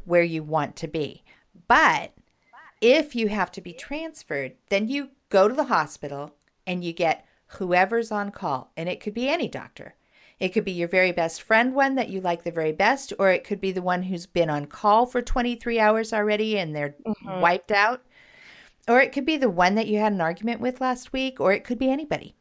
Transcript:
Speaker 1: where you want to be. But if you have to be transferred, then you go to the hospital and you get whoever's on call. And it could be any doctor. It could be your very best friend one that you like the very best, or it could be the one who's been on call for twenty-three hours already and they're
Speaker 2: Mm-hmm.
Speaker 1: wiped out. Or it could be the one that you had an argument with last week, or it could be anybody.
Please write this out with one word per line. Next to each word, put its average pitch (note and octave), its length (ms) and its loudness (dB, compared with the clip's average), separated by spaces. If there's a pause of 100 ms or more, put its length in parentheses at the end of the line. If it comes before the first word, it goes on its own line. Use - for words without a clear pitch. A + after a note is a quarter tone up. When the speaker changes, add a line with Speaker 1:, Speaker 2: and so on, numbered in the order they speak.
Speaker 1:
where F3 180 4
you D#3+ 200 -4
want D3+ 340 -2
to E3 100 -8
be. D3 360 -6 (440)
But B3 440 4 (680)
if D4 340 4
you A3+ 140 0
have G3+ 240 -2
to F#3 80 -14
be F3 120 -14
transferred, A3 800 -8 (160)
then G3+ 180 0
you C#4 220 -4 (200)
go G3 180 6
to B3+ 60 -2
the C#4 120 -2
hospital D3 680 -4 (340)
and F3 160 -4
you E3+ 100 -6
get E3 320 0 (220)
whoever's F#3+ 640 0
on G3+ 200 -4
call. C#3+ 440 -6
And E3 140 -6
it F3+ 100 -6
could G#3 140 -8
be B3 160 -2
any D4+ 180 -2
doctor. - 480 -14 (440)
It F#3 100 0
could G#3+ 160 0
be G3 80 -4
your E3+ 160 -2
very F#3 240 4
best E3 280 -2
friend A#3+ 320 2
one C4+ 220 2
that B3+ 140 -2
you F#3+ 100 -6
like F3 240 -2
the E3+ 80 -6
very D#3+ 220 -2
best, A#3 440 0
or G3 140 4
it - 140 0
could G3+ 160 -6
be G3 100 -2
the F3+ 100 -4
one F3+ 220 -2
who's F#3 220 -6
been E3 240 0
on D3 160 -2
call A3 400 2
for B3 160 -2
twenty-three A#3+ 580 -2
hours A3 320 2
already G#3+ 460 0
and D#3+ 180 -4
they're D3 200 -4 (100)
Speaker 2:
Mm-hmm. F#3+ 340 -6
Speaker 1:
wiped F3 320 2
out. G#3+ 300 2 (840)
Or A#3+ 120 6
it B3+ 140 2
could C4+ 120 -4
be D#4 120 0
the C4 120 2
one F3+ 260 2
that A3+ 120 0
you G#3 120 0
had G#3+ 120 2
an G3 100 0
argument F3+ 380 -2
with B3+ 220 -4
last B3+ 320 -4
week, C4 260 -4
or F#3 140 4
it - 100 -2
could A#3+ 160 -6
be C4 100 2
anybody. C#4+ 520 -4